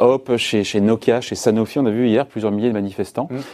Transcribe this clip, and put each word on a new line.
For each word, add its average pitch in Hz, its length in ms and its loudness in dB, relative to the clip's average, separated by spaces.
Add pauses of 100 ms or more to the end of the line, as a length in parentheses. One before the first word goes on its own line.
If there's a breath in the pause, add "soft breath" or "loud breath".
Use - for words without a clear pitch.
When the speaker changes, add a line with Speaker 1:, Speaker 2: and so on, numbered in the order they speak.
Speaker 1:
Hop, 131 360 2
chez, 107 280 0
chez 107 160 -2
Nokia, 113 400 2
chez 107 160 -8
Sanofi, 110 420 0
on 135 80 2
a 107 40 2
vu 120 180 0
hier 120 180 2
plusieurs 107 240 -4
milliers 104 200 0
de 110 40 -2
manifestants 98 560 -6
Speaker 2:
Mm. 127 60 -8 (180 loud breath)